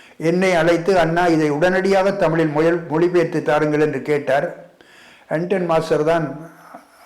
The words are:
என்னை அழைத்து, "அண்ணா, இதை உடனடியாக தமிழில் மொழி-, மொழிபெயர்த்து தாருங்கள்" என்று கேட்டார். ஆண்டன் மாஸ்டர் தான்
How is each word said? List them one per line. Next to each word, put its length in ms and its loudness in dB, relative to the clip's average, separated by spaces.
என்னை 380 0
அழைத்து, 440 2
"அண்ணா, 280 2
இதை 220 2
உடனடியாக 640 2
தமிழில் 440 0
மொழி-, 320 0
மொழிபெயர்த்து 540 0
தாருங்கள்" 380 0
என்று 220 0
கேட்டார். 640 -2
ஆண்டன் 360 -2
மாஸ்டர் 380 0
தான் 480 -2